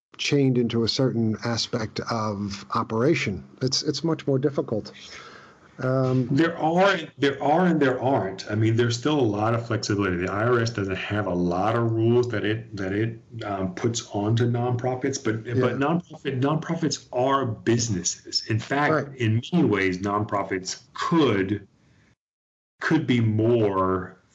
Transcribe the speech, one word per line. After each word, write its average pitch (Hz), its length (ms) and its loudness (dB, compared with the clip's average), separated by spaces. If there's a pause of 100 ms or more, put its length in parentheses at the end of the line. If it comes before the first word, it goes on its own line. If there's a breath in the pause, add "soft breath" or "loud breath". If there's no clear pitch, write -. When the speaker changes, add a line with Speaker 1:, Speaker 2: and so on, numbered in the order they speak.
(180)
Speaker 1:
chained 135 400 2
into 113 260 0
a 107 40 0
certain 113 560 0
aspect 113 560 -4 (100)
of 104 540 -4 (100)
operation. 110 720 0 (160)
It's, 127 220 -2
it's 147 220 -4
much 160 220 -2
more 135 120 2
difficult. 135 540 -4 (840 loud breath)
Um, 131 520 0
Speaker 2:
There 160 280 2
are, 175 400 2 (200)
there 139 240 0
are, 156 240 4
and 160 140 4
there 127 200 2
aren't. 117 500 -2
I 107 40 -2
mean, 110 220 4
there's 120 200 2
still 151 220 0
a - 40 2
lot 110 320 2
of 117 120 -2
flexibility. 101 520 0
The 92 120 -2
I 101 140 -2
R 123 160 4
S 117 100 0
doesn't 95 260 -4
have 104 300 -4
a 90 80 -2
lot 90 400 0
of 117 160 2
rules 117 380 4
that 104 160 -2
it, 110 320 -4
that 95 160 -4
it, 113 260 -2 (260)
um, 95 300 -4
puts - 380 -2
onto 113 360 2
nonprofits, 123 720 -2
but, 113 240 -4
Speaker 1:
Yeah. 120 140 -6
Speaker 2:
but 123 180 2
nonprofit, 143 640 -2
nonprofits 151 720 -2
are 131 340 2
businesses. 113 1040 -2
In 113 100 0
fact, 147 340 0
Speaker 1:
Right. 139 240 -2
Speaker 2:
in 113 260 0 (100)
many 165 120 4
ways, 95 340 2
nonprofits 101 840 -4 (100)
could, 104 720 2 (1160 soft breath)
could 151 240 2
be 120 140 4
more 107 1000 2 (160)